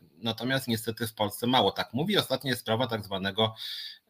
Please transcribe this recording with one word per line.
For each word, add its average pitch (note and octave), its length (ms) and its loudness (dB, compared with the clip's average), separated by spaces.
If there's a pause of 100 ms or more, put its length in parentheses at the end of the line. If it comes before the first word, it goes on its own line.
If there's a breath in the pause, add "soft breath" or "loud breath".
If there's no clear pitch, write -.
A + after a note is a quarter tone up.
(180)
natomiast A#2 500 -2
niestety A2+ 400 0
w - 60 -8
Polsce G#2+ 340 0
mało B2 240 6
tak - 220 -4
mówi. F3 240 0
Ostatnia C3 320 0
jest A#2+ 120 0
sprawa A2+ 260 0
tak A2 160 -2
zwanego, G2 520 0 (540 loud breath)